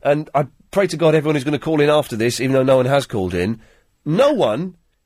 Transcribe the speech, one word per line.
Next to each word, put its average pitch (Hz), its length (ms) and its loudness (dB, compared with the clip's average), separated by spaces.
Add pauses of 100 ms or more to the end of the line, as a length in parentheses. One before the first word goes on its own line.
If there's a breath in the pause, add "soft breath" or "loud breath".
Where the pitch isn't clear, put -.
and 147 300 -2
I 143 140 0 (240)
pray 196 160 0
to 165 100 -6
God 160 200 2
everyone 151 180 0
who's 139 100 -2
gonna 147 140 -2
call 160 220 -2
in 147 100 4
after 151 240 0
this, 117 260 -2
even 131 140 -2
though 135 80 2
no 131 140 4
one 127 100 2
has 139 200 0
called 92 280 -4
in, 104 260 -2 (440 soft breath)
no 233 280 2
one 170 440 -2 (300)